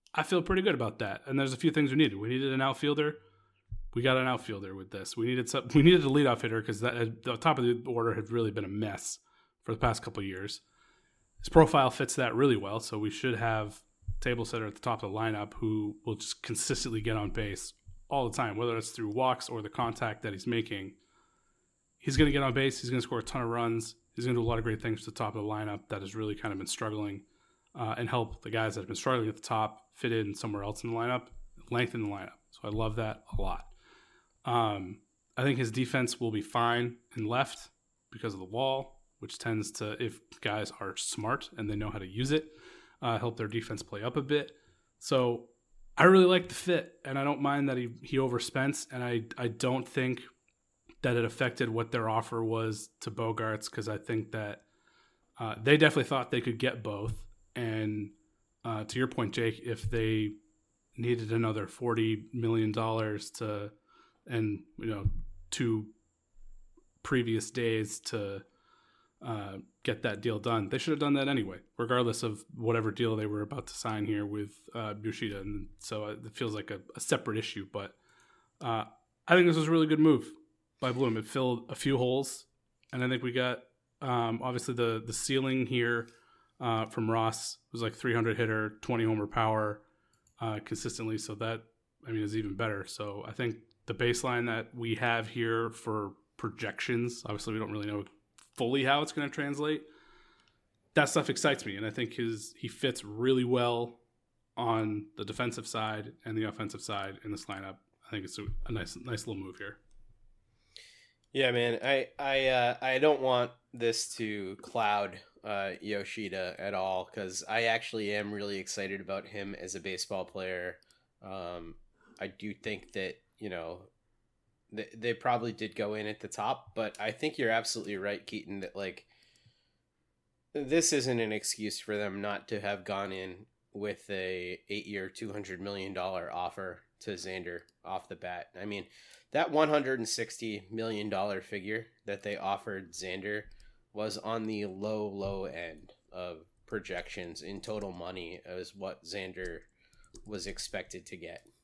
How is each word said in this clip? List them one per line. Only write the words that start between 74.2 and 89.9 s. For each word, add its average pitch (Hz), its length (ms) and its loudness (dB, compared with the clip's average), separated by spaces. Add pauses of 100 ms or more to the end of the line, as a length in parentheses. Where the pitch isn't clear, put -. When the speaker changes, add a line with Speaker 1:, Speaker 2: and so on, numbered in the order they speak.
Speaker 1:
with, 104 500 -6
uh, 110 280 -4
Yoshida. 107 380 -4
And 101 280 -6 (100)
so 107 280 -6
it 113 280 -10
feels 113 200 -2
like 104 160 -8
a, 98 100 -8 (160)
a - 40 -8
separate - 360 0
issue, 101 340 -4
but, 98 280 -8 (640)
uh, 113 220 0 (440)
I 170 60 10
think 180 120 10
this 165 100 6
was 156 120 2
a - 20 4
really 160 160 6
good 156 140 4
move 151 320 8 (480)
by 127 100 2
Bloom. 123 260 2
It 110 100 -4
filled 127 440 0
a - 40 -6
few 135 240 2
holes, 127 480 0 (460)
and 127 120 -2
I 127 40 2
think 127 140 0
we 127 100 -2
got, 123 260 2 (420)
um, 117 420 0
obviously 123 320 -2
the, 113 300 2
the 117 80 -8
ceiling 131 540 2
here, 120 420 2 (520)
uh, 113 260 2
from 113 240 0
Ross 113 480 0 (140)
was, 117 100 -4
like, 110 120 -2
three 120 200 0
hundred 113 220 4
hitter, 110 440 0
twenty 117 240 0
homer 110 220 2
power, 107 560 2 (580)